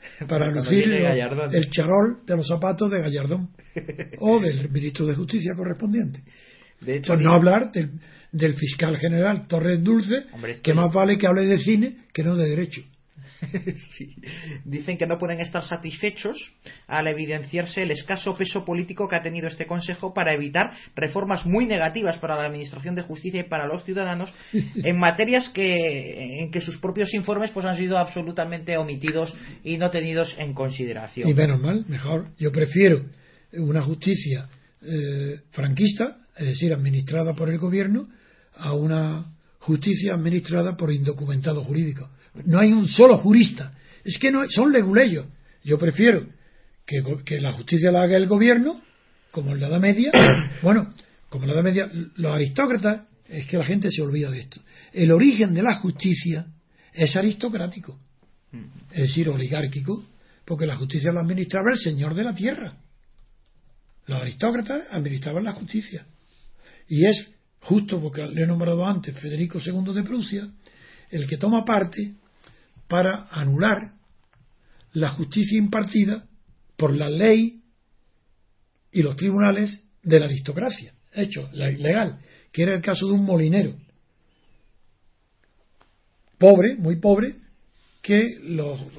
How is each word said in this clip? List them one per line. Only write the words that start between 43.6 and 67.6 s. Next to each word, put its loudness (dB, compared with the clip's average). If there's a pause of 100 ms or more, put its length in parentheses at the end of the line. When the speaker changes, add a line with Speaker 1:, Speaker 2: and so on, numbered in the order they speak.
Speaker 2:
Es -8
que 2
no 2
hay, -4
son 4
leguleyos. 4 (400)
Yo 2
prefiero 4 (580)
que, -4 (220)
que -4
la -2
justicia 2
la 4
haga 4
el 4
gobierno, 4 (480)
como -6
en -4
la -4
Edad 0
Media. 4
<coughs> 6
Bueno, 4 (380)
como -6
en -2
la 0
Edad 2
Media, 0 (260)
los -2
aristócratas, 0 (200)
es -12
que -4
la 0
gente 0
se -4
olvida -2
de -8
esto. -18 (320)
El 4
origen 6
de 2
la 2
justicia -2 (480)
es 0
aristocrático, -4 (540)
Speaker 1:
Mm. -16 (280)
Speaker 2:
es -4
decir, 0
oligárquico, -4 (400)
porque -4
la -4
justicia -2
la -2
administraba -2
el -2
señor -4
de -4
la -4
tierra. -6 (1300)
Los -6
aristócratas -4
administraban -6
la -6
justicia. -10 (800)
Y 4
es 2 (320)